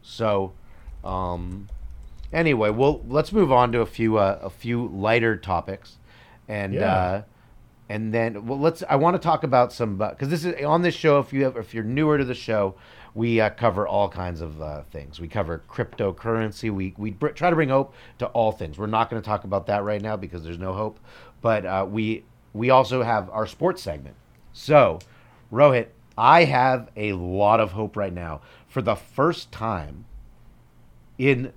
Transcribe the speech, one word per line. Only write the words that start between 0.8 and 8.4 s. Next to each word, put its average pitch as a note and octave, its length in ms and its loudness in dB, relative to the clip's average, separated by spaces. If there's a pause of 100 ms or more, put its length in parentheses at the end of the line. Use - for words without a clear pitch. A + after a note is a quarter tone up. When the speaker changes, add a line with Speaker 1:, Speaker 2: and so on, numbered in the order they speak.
Speaker 1:
um, F#2 680 -6 (640)
anyway, C#3 380 2
well, C3+ 380 2
let's D3 240 0
move F#3+ 180 4
on B2 220 6
to A#2+ 80 2
a G#2 60 2
few, A2 320 0
uh, G2 220 2
a F#2 100 -10
few A#2+ 360 -4
lighter A2 500 2
topics, F#2+ 640 -6 (480)
and, G2+ 280 -6
Speaker 2:
Yeah. F#2+ 200 0
Speaker 1:
uh, F#2 280 0 (680)
and G#2+ 260 -4
then, A2+ 320 -2